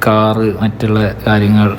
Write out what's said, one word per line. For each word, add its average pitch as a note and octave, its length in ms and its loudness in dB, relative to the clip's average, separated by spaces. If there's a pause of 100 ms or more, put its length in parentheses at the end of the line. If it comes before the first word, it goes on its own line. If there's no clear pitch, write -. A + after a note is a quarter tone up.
കാറ്, A2 420 2 (160)
മറ്റുള്ള G#2+ 360 -2 (280)
കാര്യങ്ങൾ, G#2 520 2